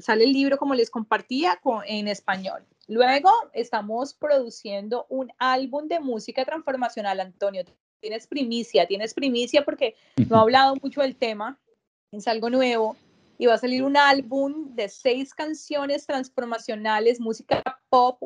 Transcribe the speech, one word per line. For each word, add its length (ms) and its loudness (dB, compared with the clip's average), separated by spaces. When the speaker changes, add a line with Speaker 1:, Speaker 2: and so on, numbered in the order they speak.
Speaker 1:
sale 240 4
el 100 4
libro, 240 2
como 160 0
les 160 0
compartía, 720 -2
con, 240 -2
en 200 -6
español. 560 -6
Luego 440 4
estamos 580 -6
produciendo 960 -2
un 300 -6
álbum 500 -2
de 120 -2
música 440 -6
transformacional, 760 -4
Antonio. 440 -6
Tienes 280 -10
primicia, 600 0
tienes 280 -6
primicia 500 0
porque 300 -4
no 80 4
he 40 10
Speaker 2:
<laughs> 0 -
Speaker 1:
hablado 420 6
mucho 180 -6
del 160 -2
tema, 420 -6
es 160 -8
algo 220 -2
nuevo. 440 0
Y 80 2
va 80 8
a 40 2
salir 240 -2
un 140 2
álbum 800 2
de 160 -4
seis 420 -2
canciones 720 -6
transformacionales, 1160 -2
música 420 -4
pop, 380 4